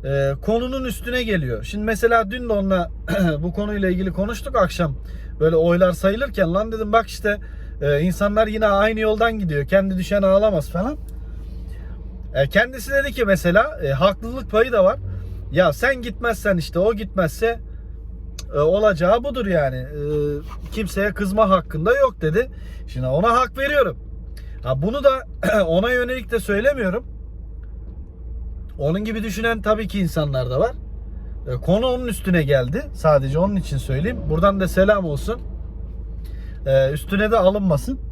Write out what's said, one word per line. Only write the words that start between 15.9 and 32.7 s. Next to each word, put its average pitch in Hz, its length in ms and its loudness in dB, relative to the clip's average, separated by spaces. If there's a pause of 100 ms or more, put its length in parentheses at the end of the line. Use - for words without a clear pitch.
gitmezsen 220 560 -2
işte 170 220 -4
o 220 140 2
gitmezse, 214 680 -2 (960)
e, 143 40 2
olacağı 190 640 4
budur 254 220 -4
yani. 147 320 2
E, 143 240 -8 (680)
kimseye 202 420 -2
kızma 202 360 2
hakkında 190 480 2
yok 262 240 2
dedi. 185 300 0 (360)
Şimdi 127 200 -4
ona 180 260 2
hak 247 240 0
veriyorum. 269 400 0 (680)
Ha, 131 180 -2
bunu 226 220 -2
da 262 240 4 (160)
<clears throat> 208 220 2
ona 185 260 2
yönelik 247 400 -2
de 226 80 0
söylemiyorum. 214 680 0 (1700)
Onun 170 280 -2
gibi 220 180 -4
düşünen 226 380 -2
tabii 214 260 0
ki 202 120 -4
insanlar 143 500 0
da 131 100 0
var. 214 120 4 (760)
E, 127 60 -4
konu 190 320 2
onun 247 220 0
üstüne 180 360 0
geldi. 139 400 2 (100)